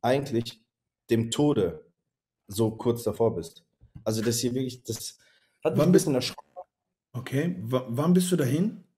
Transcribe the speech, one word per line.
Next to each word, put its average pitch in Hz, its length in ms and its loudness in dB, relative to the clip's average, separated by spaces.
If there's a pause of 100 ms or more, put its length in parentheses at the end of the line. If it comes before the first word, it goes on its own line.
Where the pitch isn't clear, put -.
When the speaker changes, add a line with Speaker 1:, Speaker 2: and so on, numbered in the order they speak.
Speaker 1:
eigentlich 123 580 -2 (480)
dem 113 220 2
Tode 147 540 0 (640)
so 107 240 0
kurz 117 320 -2
davor 107 320 0
bist. - 300 -12 (380)
Also 110 180 -2
das 117 180 0
hier 123 140 -2
wirklich, 127 300 -6
das - 340 -10 (460)
hat 160 100 0
mich - 60 2
Speaker 2:
Wann 165 100 4
Speaker 1:
ein - 20 6
Speaker 2:
bist - 140 6
Speaker 1:
bisschen 143 100 0
erschrocken. - 340 -4 (640)
Speaker 2:
Okay, 143 480 -2
wa-, 127 280 -2
wann 151 240 2
bist 180 180 4
du 180 40 4
dahin? 151 480 0 (140)